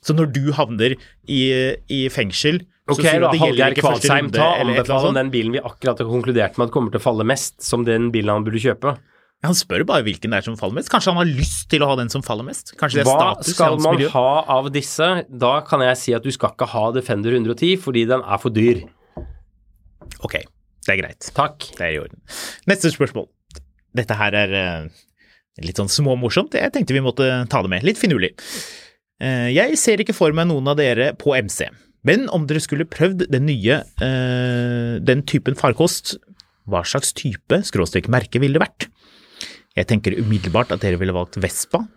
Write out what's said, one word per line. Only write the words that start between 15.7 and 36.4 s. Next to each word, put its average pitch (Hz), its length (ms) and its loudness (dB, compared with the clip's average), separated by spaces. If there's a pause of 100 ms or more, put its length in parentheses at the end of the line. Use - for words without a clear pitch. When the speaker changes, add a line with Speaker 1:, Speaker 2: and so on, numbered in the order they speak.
Speaker 2:
jeg 127 160 4
si 117 160 0
at 117 80 -4
du 131 80 -2
skal - 240 -2
ikke 120 160 -2
ha 110 240 0
Defender 117 400 0
hundre 117 160 0
og 120 80 -4
ti, 175 160 4
fordi 123 320 0
den 127 160 2
er 101 160 -2
for 110 160 -2
dyr. 120 240 4 (1400)
Speaker 1:
Ok, - 140 -8 (500)
det 101 60 0
er 95 80 0
greit. - 340 -10
Speaker 2:
Takk. 147 300 -2 (100)
Speaker 1:
Det - 80 -8
er 85 140 -2
i - 20 -4
orden. - 220 -12 (500)
Neste 196 240 2
spørsmål. 117 300 -2 (680)
Dette 110 200 -2
her 104 240 0
er, 101 160 2
eh, - 1120 -8
litt 90 140 -6
sånn 101 100 -2
småmorsomt. 131 640 0
Jeg - 200 0
tenkte 170 200 0
vi 135 80 2
måtte 131 240 2 (240)
ta 123 120 2
det 95 100 -2
med. 92 100 -2
Litt 208 160 0
finurlig. 127 320 2 (880)
Eh, 127 300 -2
jeg 220 280 4
ser 214 200 2
ikke 214 160 -2
for 165 180 4
meg 165 140 2
noen 143 240 0
av 147 80 2
dere 127 300 2 (100)
på 143 160 0
M 117 160 0
C. - 160 -6 (380)
Men 214 260 2
om 156 160 0
dere 151 160 -2
skulle 151 240 -4
prøvd 180 440 0
den 135 160 2
nye, 131 340 2 (180)
eh, 123 1040 -2
den 139 240 4
typen - 320 -2
farkost, - 580 0 (500)